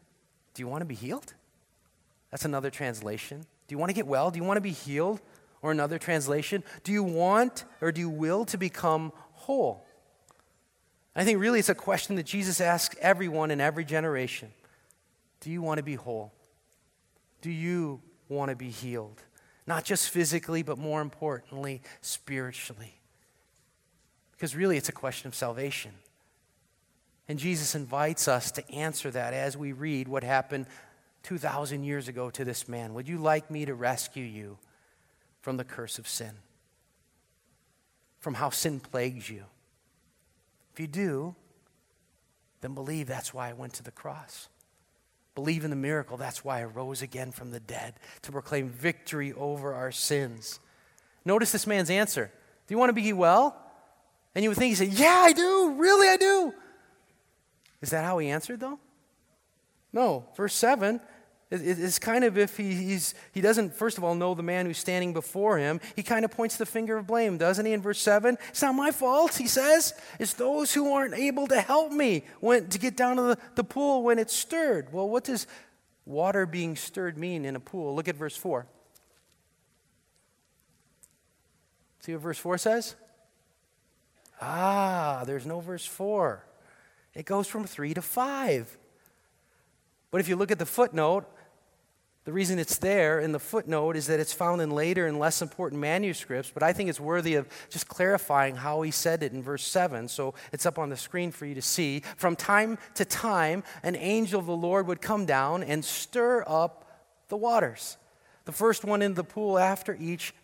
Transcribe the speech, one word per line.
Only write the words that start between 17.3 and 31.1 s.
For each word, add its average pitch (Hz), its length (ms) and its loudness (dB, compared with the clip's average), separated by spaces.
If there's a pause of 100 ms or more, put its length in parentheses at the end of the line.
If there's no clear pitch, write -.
Do 165 100 -8
you 165 500 -4 (280)
want 139 220 -2
to 135 40 -4
be 123 160 -10
healed? 110 500 -10 (460)
Not 165 180 -2
just - 260 -2
physically, 165 520 0
but 131 160 -6
more 151 220 -4
importantly, 139 800 -8 (200)
spiritually. 123 1000 -10 (1300)
Because - 240 -10
really 180 220 2
it's 131 120 -2
a - 40 -6
question - 340 -8
of 123 80 -12
salvation. 127 580 -6 (1300)
And 151 100 -6
Jesus 151 380 -2
invites 147 540 -2
us 127 240 2
to - 180 -10
answer 151 400 -6
that 123 240 -4
as 135 220 -4
we 143 160 -8
read 135 340 -4
what 131 160 -4
happened 135 460 -2 (560)